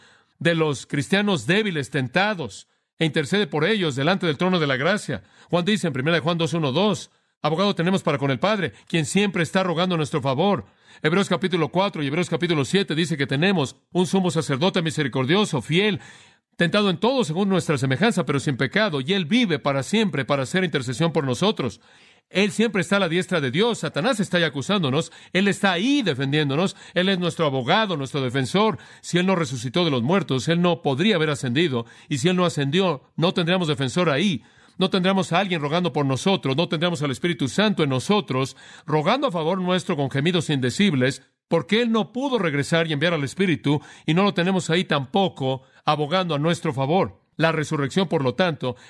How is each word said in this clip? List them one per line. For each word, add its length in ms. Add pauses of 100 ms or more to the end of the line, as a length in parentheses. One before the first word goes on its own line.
(380)
de 160
los 320
cristianos 640
débiles, 420
tentados, 800 (320)
e 60
intercede 420
por 160
ellos 320
delante 320
del 100
trono 220
de 80
la 80
gracia. 480 (240)
Juan 160
dice 240
en 40
primera 220
de 80
Juan 160
dos 160
uno 160
dos, 400 (320)
"Abogado 320
tenemos 280
para 160
con 120
el 80
Padre, 360 (120)
quien 200
siempre 360
está 220
rogando 300
a 40
nuestro 220
favor". 460 (360)
Hebreos 260
capítulo 420
cuatro 320
y 40
Hebreos 220
capítulo 360
siete 300
dice 220
que 100
tenemos 500 (160)
un 140
sumo 240
sacerdote 520
misericordioso, 800
fiel, 380 (560)
tentado 340
en 80
todo 260
según 240
nuestra 300
semejanza, 480
pero 120
sin 200
pecado, 420
y 140
Él 100
vive 340
para 240
siempre 440
para 160
hacer 220
intercesión 460
por 140
nosotros. 560 (480)
Él 220
siempre 320
está 140
a 40
la 80
diestra 320
de 100
Dios. 280
Satanás 420
está 160
ahí 60
acusándonos. 680 (220)
Él 160
está 240
ahí 300
defendiéndonos. 720 (160)
Él 160
es 100
nuestro 280
abogado, 500
nuestro 240
defensor. 560 (240)
Si 160
Él 80
no 100
resucitó 520
de 40
los 120
muertos, 460
Él 120
no 220
podría 340
haber 140
ascendido. 560 (240)
Y 80
si 100
Él 80
no 80
ascendió, 600 (120)
no 160
tendríamos 340
defensor 440
ahí. 320 (340)
No 140
tendríamos 420
a 80
alguien 200
rogando 320
por 140
nosotros. 500
No 120
tendríamos 340
al 80
Espíritu 380
Santo 340
en 80
nosotros, 640 (300)
rogando 400
a 60
favor 280
nuestro 360
con 140
gemidos 400
indecibles, 720 (260)
porque 340
Él 80
no 220
pudo 260
regresar 480
y 60
enviar 200
al 120
Espíritu, 580 (240)
y 80
no 80
lo 120
tenemos 360
ahí 140
tampoco 800 (200)
abogando 520
a 20
nuestro 340
favor. 480 (160)
La 160
resurrección, 540
por 160
lo 120
tanto, 420 (140)